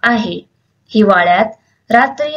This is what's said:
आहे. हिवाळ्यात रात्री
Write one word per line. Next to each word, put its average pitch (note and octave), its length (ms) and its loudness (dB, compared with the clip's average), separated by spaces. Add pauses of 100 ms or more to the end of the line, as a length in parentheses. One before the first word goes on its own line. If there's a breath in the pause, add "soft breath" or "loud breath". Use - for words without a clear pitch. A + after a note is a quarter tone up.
आहे. A3 340 -2 (540)
हिवाळ्यात G3 580 2 (400)
रात्री C#4+ 460 0